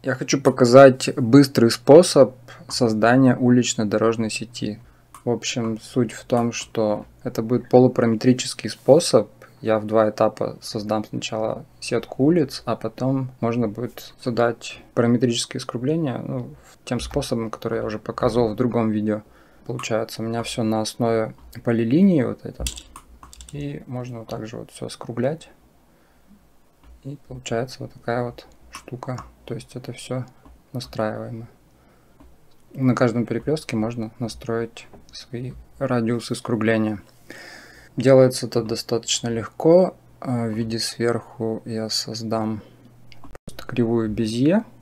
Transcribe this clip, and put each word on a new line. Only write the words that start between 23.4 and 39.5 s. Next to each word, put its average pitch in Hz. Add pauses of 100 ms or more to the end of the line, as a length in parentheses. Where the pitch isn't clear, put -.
И 143
можно 123
вот 110
так 110
же 117
вот 110
всё -
скруглять. 123 (1600)
И 139 (120)
получается 127
вот 123
такая 120
вот - (240)
штука. - (220)
То 117
есть 113
это 123
всё 127 (480)
настраиваемо. 113 (1300)
На 131
каждом 120
перекрёстке 127
можно 113
настроить 113 (260)
свои 127 (260)
радиусы 120
скругления. 110 (960)
Делается 127
это 117
достаточно 113
легко. 160 (240)